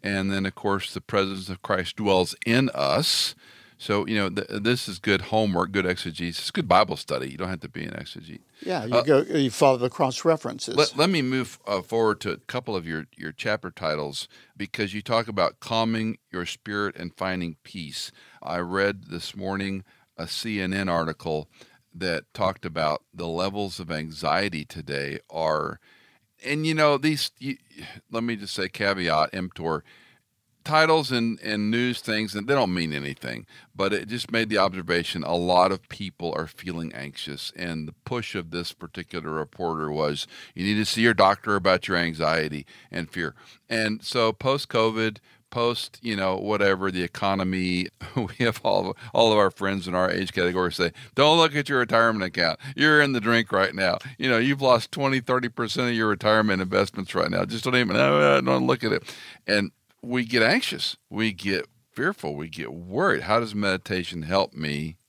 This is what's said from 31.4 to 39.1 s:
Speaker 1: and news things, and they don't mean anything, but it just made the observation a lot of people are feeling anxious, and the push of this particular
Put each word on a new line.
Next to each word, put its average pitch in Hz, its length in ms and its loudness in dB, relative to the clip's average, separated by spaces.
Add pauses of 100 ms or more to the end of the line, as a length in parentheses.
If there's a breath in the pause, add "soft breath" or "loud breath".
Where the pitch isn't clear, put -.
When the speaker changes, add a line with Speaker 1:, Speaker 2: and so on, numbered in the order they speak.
Speaker 1:
and 104 300 -2
news 120 300 0
things, 107 340 -4
and 104 120 -6
they 139 80 2
don't 113 180 2
mean 85 200 0
anything, 67 540 -8 (280 soft breath)
but 98 180 0
it 104 160 -4
just 117 220 -8
made 113 180 0
the 107 100 2
observation 87 680 0
a 82 100 -2
lot 90 380 6
of - 160 -6
people 87 480 -8
are 80 100 -4
feeling 82 480 -8
anxious, 69 640 -12
and 80 320 -6
the 76 60 -16 (100)
push 120 320 -8
of 85 160 -8
this 87 200 -6
particular 82 580 -10